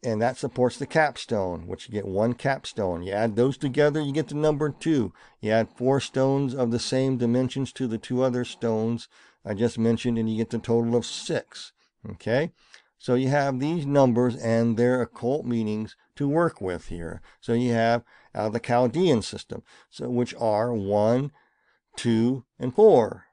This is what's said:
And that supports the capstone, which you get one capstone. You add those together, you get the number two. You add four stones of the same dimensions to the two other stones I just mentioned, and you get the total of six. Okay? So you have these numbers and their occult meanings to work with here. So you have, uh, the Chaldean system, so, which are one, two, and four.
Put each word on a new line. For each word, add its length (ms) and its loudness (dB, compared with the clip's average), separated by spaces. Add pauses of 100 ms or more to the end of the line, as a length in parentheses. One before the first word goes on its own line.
And 180 -2
that 160 0
supports 400 -2
the 80 -8
capstone, 800 -2
which 200 -12
you 60 -14
get 140 -6
one 260 0
capstone. 720 -4
You 80 -8
add 240 -2
those 220 2
together, 420 0
you 120 -4
get 160 -2
the 80 -8
number 340 0
two. 440 -2 (280)
You 100 -2
add 240 2
four 240 2
stones 540 0
of 180 0
the 80 0
same 380 0
dimensions 560 0
to 140 -4
the 100 -4
two 240 -4
other 240 0
stones 640 -4 (360)
I 100 -6
just 240 0
mentioned, 400 0
and 120 -2
you 80 -2
get 140 -2
the 80 -4
total 360 0
of 100 0
six. 680 -8 (380)
Okay? 420 -2 (460)
So 180 0
you 140 2
have 300 0
these 260 -2
numbers 500 4
and 420 2
their 240 2
occult 440 -4
meanings 500 -4 (200)
to 120 -2
work 340 0
with 260 -6
here. 340 -10 (200)
So 120 -2
you 200 2
have, 300 2 (300)
uh, 160 -2
the 100 -4
Chaldean 640 2
system, 420 -12 (260)
so, 200 -10
which 260 -2
are 380 0
one, 580 2 (640)
two, 500 0 (140)
and 140 -6
four. 600 6